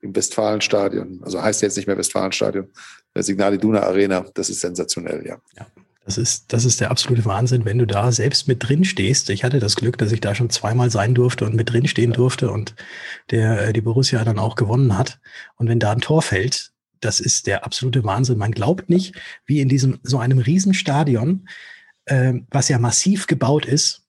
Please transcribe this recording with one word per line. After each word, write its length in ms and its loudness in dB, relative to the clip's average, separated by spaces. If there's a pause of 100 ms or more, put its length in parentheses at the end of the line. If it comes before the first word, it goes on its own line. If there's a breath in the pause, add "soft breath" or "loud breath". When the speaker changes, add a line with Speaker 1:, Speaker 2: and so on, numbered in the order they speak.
Speaker 1:
im 140 -10
Westfalenstadion, 1080 -2
also 180 -6
heißt 220 0
jetzt 120 0
nicht 120 -4
mehr 100 -2
Westfalenstadion, 720 -4 (440 loud breath)
der 80 -2
Signal 320 0
Iduna 260 2
Arena, 520 2
das 160 -4
ist 120 -8
sensationell, 680 -6
ja. 100 -12 (200)
Speaker 2:
Ja. 80 -18 (380)
Das 140 -8
ist, 340 -4
das 140 0
ist 160 2
der 80 0
absolute 360 0
Wahnsinn, 380 0
wenn 140 0
du 80 4
da 260 0
selbst 360 0
mit 200 0
drin 180 4
stehst. 440 0
Ich 140 -2
hatte 160 2
das 160 0
Glück, 240 -2
dass 120 2
ich 80 0
da 140 -2
schon 160 0
zweimal 400 0
sein 240 2
durfte 320 2
und 80 -2
mit 180 0
drin 160 2
stehen 240 2
Speaker 1:
Ja. 60 0
Speaker 2:
durfte 320 2
und 260 -6 (540 loud breath)
der, 380 2
äh, 60 0
die 80 0
Borussia 420 0
dann 160 0
auch 160 -2
gewonnen 420 2
hat. 220 -4 (380 loud breath)
Und 120 0
wenn 100 2
da 120 0
ein 100 0
Tor 220 2
fällt, 480 -2 (300)
das 180 -2
ist 280 -2
der 180 -2
absolute 380 -2
Wahnsinn. 360 2
Man 120 0
glaubt 380 -2
nicht, 260 2 (300 loud breath)
wie 160 2
in 80 2
diesem, 340 2
so 140 0
einem 220 2
Riesenstadion, 1080 0 (600 loud breath)
ähm, 420 2
was 180 0
ja 120 2
massiv 480 0
gebaut 400 2
ist 420 0